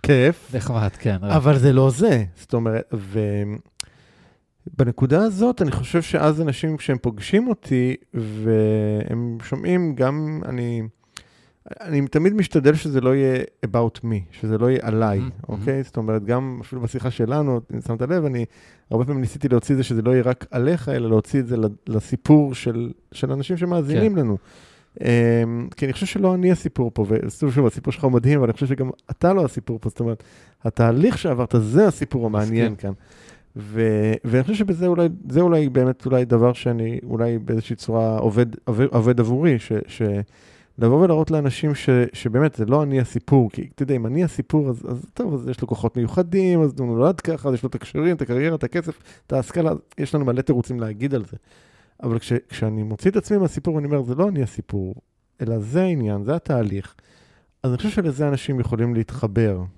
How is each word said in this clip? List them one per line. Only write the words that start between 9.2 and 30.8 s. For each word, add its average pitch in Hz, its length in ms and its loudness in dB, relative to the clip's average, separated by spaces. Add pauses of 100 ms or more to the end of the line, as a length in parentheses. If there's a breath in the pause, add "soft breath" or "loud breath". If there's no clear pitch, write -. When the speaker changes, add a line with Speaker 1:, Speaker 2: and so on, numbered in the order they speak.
Speaker 1:
שומעים 175 520 -2
גם, 151 500 -2
אני... 120 360 -6 (1000 loud breath)
אני 143 260 -2
תמיד 170 260 2
משתדל 156 420 4
שזה 143 260 -2
לא 127 140 2
יהיה 131 280 0 (220)
about 117 380 -2
me, 113 120 -2 (260)
שזה 110 160 -2
לא 120 120 2
יהיה 131 140 2
עליי, 110 360 0
Speaker 2:
מהמם, 127 100 -4 (200)
Speaker 1:
אוקיי? 107 240 -4
Speaker 2:
מהמם. 135 100 -4
Speaker 1:
זאת - 140 -10
אומרת, 110 260 -2
גם 127 380 -2
אפילו 127 200 -10
בשיחה 123 300 -4
שלנו, 127 500 0 (120)
אם 117 80 -6
שמת 117 200 -6
לב, 156 240 0
אני 123 200 -2 (460 soft breath)
הרבה 117 140 0
פעמים 135 160 -2
ניסיתי 127 280 -4
להוציא 123 260 2
את - 20 2
זה 131 60 2
שזה 113 180 -2
לא 120 100 2
יהיה 127 120 4
רק 127 280 -2
עליך, 127 380 0
אלא 123 200 -2
להוציא 110 300 2
את 123 80 -2
זה 120 100 -2
ל-, 110 80 2 (220)
לסיפור 135 680 2
של, 120 360 -4 (200)
של 135 200 -4
אנשים 139 260 -4
שמאזינים 175 560 2
Speaker 2:
כן. 175 60 2
Speaker 1:
לנו. 110 180 2 (640 soft breath)
אמ, - 40 -6 (720)
כי 147 80 -2
אני 131 80 -2
חושב - 120 -4
שלא 185 300 0
אני 180 160 2
הסיפור 131 420 0
פה, 107 160 0
ושוב, 113 440 0
שוב, 135 140 4
הסיפור 131 260 -2
שלך - 100 -6
הוא 131 80 4
מדהים, 127 280 4
אבל 123 80 2
אני 113 60 0
חושב 135 140 -2
שגם 131 220 -2 (220)
אתה 175 220 2
לא 185 120 2
הסיפור 117 360 -6
פה, 113 80 -4
זאת - 100 -14
אומרת, 117 240 -4 (400 soft breath)
התהליך 123 540 4